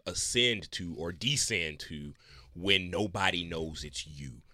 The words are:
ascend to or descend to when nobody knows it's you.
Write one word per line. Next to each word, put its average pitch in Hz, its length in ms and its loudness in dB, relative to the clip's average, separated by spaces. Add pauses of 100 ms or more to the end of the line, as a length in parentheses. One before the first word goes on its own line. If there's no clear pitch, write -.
ascend 117 640 2
to 85 260 -4
or 85 140 -2
descend 92 680 0
to 73 340 -10 (420)
when 92 340 4
nobody 92 540 2
knows 80 400 -4
it's 76 240 -8
you. 71 360 -12 (100)